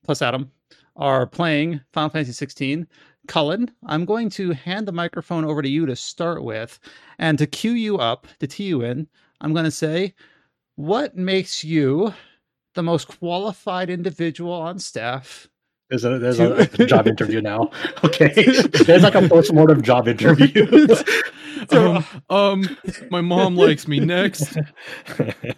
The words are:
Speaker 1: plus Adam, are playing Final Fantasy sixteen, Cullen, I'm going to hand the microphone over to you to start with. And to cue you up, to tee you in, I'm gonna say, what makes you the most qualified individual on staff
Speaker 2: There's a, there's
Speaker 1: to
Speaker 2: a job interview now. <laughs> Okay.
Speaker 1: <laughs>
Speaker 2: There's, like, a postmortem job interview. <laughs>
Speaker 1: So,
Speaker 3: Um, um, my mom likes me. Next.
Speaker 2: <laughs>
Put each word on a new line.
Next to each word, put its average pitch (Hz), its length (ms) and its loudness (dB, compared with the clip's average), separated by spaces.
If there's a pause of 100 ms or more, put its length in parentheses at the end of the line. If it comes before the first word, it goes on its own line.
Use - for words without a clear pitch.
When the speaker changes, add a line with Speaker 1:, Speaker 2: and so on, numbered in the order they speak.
Speaker 1:
plus 147 180 -4
Adam, 131 300 -4 (440)
are 135 300 0
playing 156 540 -4 (120)
Final 151 180 -4
Fantasy 147 220 -6
sixteen, 143 540 -8 (420)
Cullen, 185 420 -2 (160)
I'm 160 180 -4
going 214 260 -2
to 185 200 -6
hand 180 360 -8
the 196 60 -8
microphone 170 540 -6
over 151 160 -4
to 139 60 -4
you 151 180 -2
to 127 80 -4
start 165 480 -8
with. 113 360 -12 (400)
And 160 200 0
to 147 80 0
cue - 240 -6
you 220 260 -2
up, 120 300 -4 (140)
to - 80 -6
tee - 160 -12
you 165 180 -4
in, 123 240 -6 (340)
I'm 156 140 -4
gonna 160 160 -2
say, 165 440 -4 (600)
what 202 420 -4
makes 185 460 -4
you 156 500 -2 (640)
the 180 80 -6
most 170 240 -2
qualified 185 800 -8
individual 170 640 -8
on 175 280 -10
staff 123 680 -10 (400)
Speaker 2:
There's 123 160 -4
a, 127 140 -2
there's 120 200 -2
Speaker 1:
to - 440 2
Speaker 2:
a 247 40 2
job 113 200 4
interview 110 340 -2
now. 104 300 -4 (160)
<laughs> - 180 -4
Okay. 151 300 2
Speaker 1:
<laughs> 254 500 4
Speaker 2:
There's, 175 200 8
like, 202 100 6
a 185 140 6
postmortem 156 540 6
job 120 260 2
interview. 143 840 6
<laughs> - 40 4 (720)
Speaker 1:
So, 175 320 4 (260)
Speaker 3:
Um, 196 400 0
um, 277 80 -14 (340)
my 175 120 -2
mom 180 340 2
likes 160 320 2
me. 147 100 -2
Next. 175 640 -2
Speaker 2:
<laughs> 147 60 -10 (880)